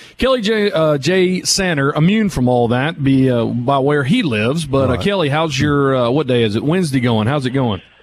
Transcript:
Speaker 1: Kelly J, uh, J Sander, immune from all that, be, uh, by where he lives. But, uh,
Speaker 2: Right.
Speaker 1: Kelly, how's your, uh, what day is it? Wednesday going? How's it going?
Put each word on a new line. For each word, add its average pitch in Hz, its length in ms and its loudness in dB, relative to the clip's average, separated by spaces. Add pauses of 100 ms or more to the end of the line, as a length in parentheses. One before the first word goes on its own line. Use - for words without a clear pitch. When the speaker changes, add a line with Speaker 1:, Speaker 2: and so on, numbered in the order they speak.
(200)
Speaker 1:
Kelly 254 220 0
J, 208 280 0
uh, 156 300 0
J 185 420 0
Sander, 151 540 0
immune 196 340 2
from 123 180 -2
all 123 200 2
that, 135 360 -2
be, 135 240 4
uh, 120 180 0
by 120 340 -2
where 143 240 0
he 208 180 0
lives. 135 460 -2
But, 135 240 0
uh, - 20 -2
Speaker 2:
Right. - 80 -4
Speaker 1:
Kelly, 185 280 0
how's 147 300 -2
your, 143 360 2
uh, 123 160 0
what 143 160 0
day 120 160 2
is 104 120 0
it? 110 80 -2
Wednesday 151 360 0
going? 117 280 0
How's 135 200 -2
it 117 40 -4
going? 120 300 -2 (220)